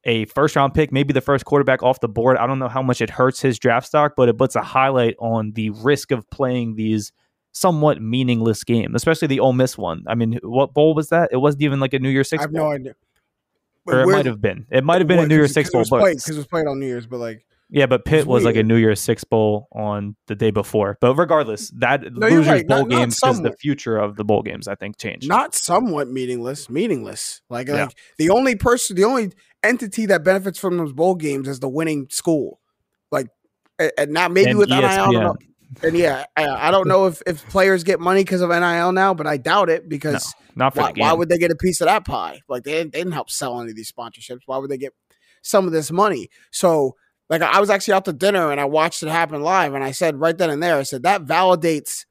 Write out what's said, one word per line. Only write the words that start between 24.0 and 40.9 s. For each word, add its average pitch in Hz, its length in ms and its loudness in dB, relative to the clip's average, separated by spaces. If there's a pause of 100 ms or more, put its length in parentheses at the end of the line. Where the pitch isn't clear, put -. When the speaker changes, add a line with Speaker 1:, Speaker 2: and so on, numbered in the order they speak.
Speaker 1:
the 107 80 -6
bowl 107 180 2
games, - 260 -10
I 101 60 -8
think, 101 240 -14
changed. - 300 -12
Speaker 2:
Not 240 260 0
somewhat 175 540 -2
meaningless, 127 600 -6
meaningless. 131 800 -6
Like, 123 200 -8
Speaker 1:
Yeah. 120 180 -2
Speaker 2:
like, - 100 -18 (220)
the 156 120 2
only 247 240 4
person, 185 420 0
the 190 80 4
only 226 280 0 (300)
entity 220 440 -2
that 185 180 2
benefits 190 340 0
from 180 180 -2
those 156 160 -4
bowl 165 220 0
games 143 340 -4
is 135 120 -8
the 135 80 -6
winning 151 420 -4
school. - 500 -2 (500)
Like, 139 180 -4 (500)
a-, - 200 0
and 147 140 -2
not 170 200 0
maybe 190 180 4
Speaker 1:
And 208 80 2
Speaker 2:
with 202 120 4
N - 140 4
I 190 120 2
L, 196 80 2
I - 0 -
don't - 0 -
Speaker 1:
E - 0 -
S 190 60 4
P - 60 4
N. 113 60 2
Speaker 2:
know. 101 140 -2 (460)
And 165 160 0
yeah, 147 260 2 (120)
I, 143 320 0
I - 20 4
don't 190 160 4
know 190 200 4
if, 170 200 -2
if 170 220 -6
players 190 340 2
get 175 160 0
money 185 260 2
'cause 180 180 0
of 175 100 0
N 170 100 2
I 170 140 0
L 175 160 0
now, 190 220 2
but 156 120 -6
I 151 120 -2
doubt 170 320 2
it 160 180 -2
because 147 440 -6 (220)
Speaker 1:
No, 127 120 0
not 135 80 0
for 143 80 0
Speaker 2:
why, 143 100 -2